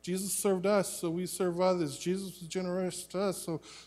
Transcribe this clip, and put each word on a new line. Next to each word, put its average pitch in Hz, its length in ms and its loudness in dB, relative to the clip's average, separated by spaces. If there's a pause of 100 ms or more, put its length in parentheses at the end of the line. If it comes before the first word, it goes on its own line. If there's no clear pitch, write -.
Jesus 190 300 -2
served 185 320 2
us, 196 360 4
so 170 100 0
we 175 160 -2
serve 175 340 0
others. 175 380 2
Jesus 185 420 -2
was 165 80 -12
generous 180 600 -2
to 185 120 -2
us, 190 220 0
so, 165 180 -4 (260)